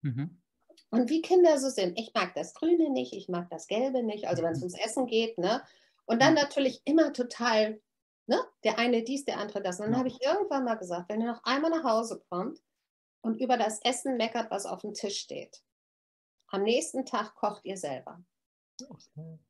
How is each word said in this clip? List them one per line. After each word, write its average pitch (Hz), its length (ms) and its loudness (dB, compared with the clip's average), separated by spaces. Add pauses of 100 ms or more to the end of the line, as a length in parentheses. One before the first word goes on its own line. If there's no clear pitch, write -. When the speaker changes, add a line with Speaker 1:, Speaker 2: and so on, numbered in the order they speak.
Speaker 1:
Mhm. 143 400 -6 (480)
Speaker 2:
Und 240 200 2
wie 330 120 0
Kinder 339 360 6
so 269 120 -2
sind, 185 280 -2
„Ich 220 160 -8
mag 180 200 -2
das 151 200 -8
Grüne 330 360 2
nicht, 254 240 -2
ich 196 140 -12
mag 175 220 -4
das 165 160 -12
Gelbe 254 380 0
nicht“, 214 240 -4
also 165 160 -2
wenn's 165 140 0
Speaker 1:
Mhm. 135 40 -6
Speaker 2:
ums 180 160 -8
Essen 220 280 -2
geht, 226 320 0
ne? 202 240 0 (420)
Und 233 180 4
dann 294 80 10
Speaker 1:
Ja. 320 40 8
Speaker 2:
natürlich 285 500 2
immer 294 280 4
total, 226 680 0 (460)
ne, 302 140 4 (240)
der 220 140 2
eine 233 240 4
dies, 269 220 -4
der 196 140 -2
andere 208 240 -4
das. 180 180 -4
Und 208 60 -4
dann 220 60 2
Speaker 1:
Ja. 247 60 2
Speaker 2:
habe 262 100 0
ich - 140 -8
irgendwann 294 420 0
mal 226 120 0
gesagt, 175 320 -6
„Wenn 214 120 -2
ihr 226 120 0
noch 220 120 -10
einmal 285 260 2
nach 330 140 0
Hause 226 460 0
kommt 185 300 -6 (640)
und 220 180 -2
über 247 180 2
das 220 240 0
Essen 262 360 0
meckert, 226 340 -2
was 196 140 -4
auf 185 160 -8
dem 214 120 -10
Tisch - 260 -6
steht, - 440 -14 (840)
am 196 160 -2
nächsten 254 420 0
Tag 214 300 -6
kocht - 300 -4
ihr 190 120 -8
selber.“ 160 460 -10 (680)
Speaker 1:
Okay. 160 480 -18 (120)